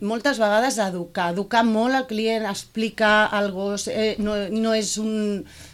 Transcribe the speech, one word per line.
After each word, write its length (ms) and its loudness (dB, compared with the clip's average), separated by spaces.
moltes 320 0
vegades 400 2
educar, 560 -2
educar 320 2
molt 280 2
al 120 0
client, 400 -2
explicar 840 2
al 200 0
gos, 360 -4
eh, 300 0
no, 180 -2
no 240 0
és 240 -2
un, 460 -2